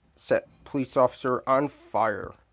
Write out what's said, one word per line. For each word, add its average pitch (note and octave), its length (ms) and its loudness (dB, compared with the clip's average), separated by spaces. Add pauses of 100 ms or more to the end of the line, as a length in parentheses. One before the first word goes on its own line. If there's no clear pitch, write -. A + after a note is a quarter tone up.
(140)
set - 320 -2 (180)
police - 320 -4
officer B2+ 520 2
on C3+ 180 2
fire, G#2+ 680 -4 (200)